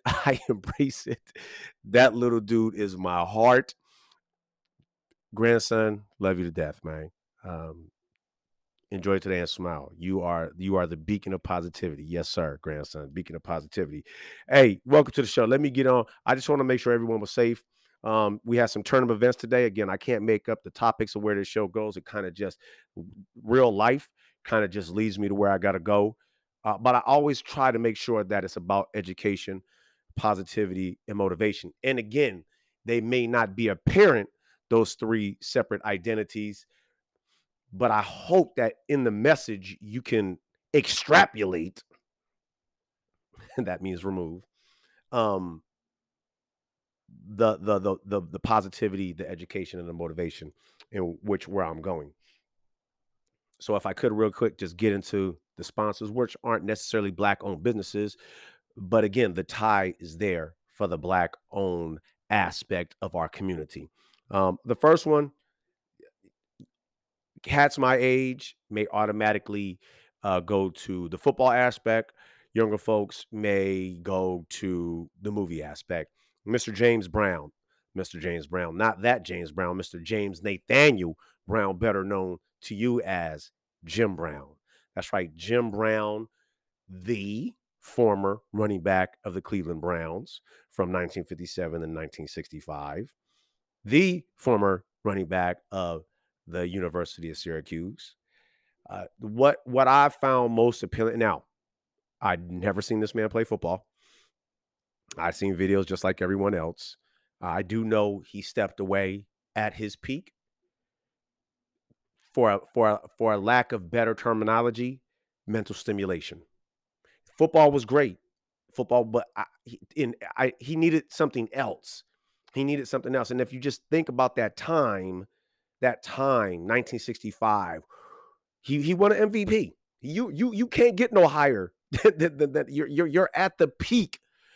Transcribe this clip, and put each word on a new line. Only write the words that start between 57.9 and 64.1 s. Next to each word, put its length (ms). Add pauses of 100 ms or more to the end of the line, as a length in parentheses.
but 280
again, 300
the 80
tie 560
is 180
there 380 (140)
for 180
the 120
Black-owned 1000 (320)
aspect 720
of 120
our 140
community. 640 (400)